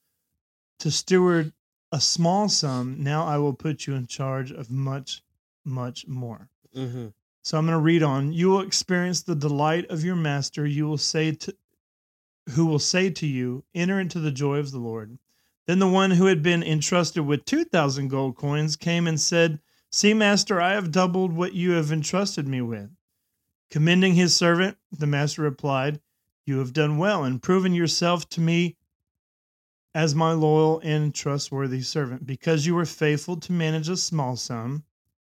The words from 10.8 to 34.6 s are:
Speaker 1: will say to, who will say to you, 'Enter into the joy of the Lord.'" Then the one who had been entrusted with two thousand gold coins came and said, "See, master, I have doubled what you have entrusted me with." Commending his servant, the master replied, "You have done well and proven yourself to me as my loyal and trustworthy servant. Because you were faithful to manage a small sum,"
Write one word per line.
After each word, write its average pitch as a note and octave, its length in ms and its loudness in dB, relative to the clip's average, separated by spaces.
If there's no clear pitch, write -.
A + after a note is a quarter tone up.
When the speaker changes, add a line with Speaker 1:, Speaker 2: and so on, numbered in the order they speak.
Speaker 1:
will D3+ 120 -2
say D#3+ 340 0
to, - 240 -10
who D#3+ 160 2
will D3+ 120 2
say F#3 320 0
to - 160 -6
you, B2+ 380 -4
'Enter F#3 240 0
into F3+ 220 -4
the D3+ 100 -2
joy C#3 280 -2
of C#3+ 120 -4
the C3+ 80 -8
Lord.'" A2+ 400 -10
Then F3+ 120 2
the F#3+ 100 4
one F#3+ 240 4
who F3+ 140 6
had F3 160 4
been E3+ 200 2
entrusted D#3 640 0
with C#3+ 180 0
two D#4+ 200 0
thousand C#3 440 0
gold C3+ 280 -2
coins D3+ 400 -2
came E3+ 300 0
and D#3+ 140 0
said, E3 400 2
"See, G#3 240 4
master, G3+ 460 2
I F3+ 120 2
have G3 180 -2
doubled F#3 420 2
what F3 220 -2
you F3+ 180 0
have D#3+ 200 2
entrusted E3 560 -2
me B2+ 140 -2
with." A2+ 280 -8
Commending F3 440 4
his F3 200 4
servant, F3+ 440 2
the D3+ 160 -4
master D3 360 0
replied, C#3+ 580 -2
"You C3+ 120 -2
have B2+ 140 -4
done D3+ 260 2
well F#3 260 0
and B2+ 180 -4
proven F#3 320 2
yourself E3+ 560 0
to E3+ 100 -4
me E3+ 360 2
as D#3 200 2
my D#3+ 180 2
loyal D#3 480 4
and D3+ 340 -2
trustworthy C3+ 680 -4
servant. C3 440 -6
Because D3 400 0
you F3 80 2
were E3+ 120 0
faithful D3+ 500 -2
to E3+ 160 -6
manage D#3+ 360 -2
a F#3 80 -4
small C#3+ 400 -2
sum," B2 460 -8